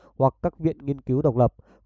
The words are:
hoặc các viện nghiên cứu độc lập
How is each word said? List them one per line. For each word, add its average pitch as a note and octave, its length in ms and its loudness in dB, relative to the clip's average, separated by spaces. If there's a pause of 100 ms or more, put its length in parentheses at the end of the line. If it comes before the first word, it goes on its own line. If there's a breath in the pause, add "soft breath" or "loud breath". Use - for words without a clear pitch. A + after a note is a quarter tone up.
(180 soft breath)
hoặc C3+ 240 2
các - 180 -6
viện D#3+ 180 -2
nghiên C#3 240 -8
cứu B2+ 200 -2
độc C3+ 160 0
lập A#2+ 160 2 (320 soft breath)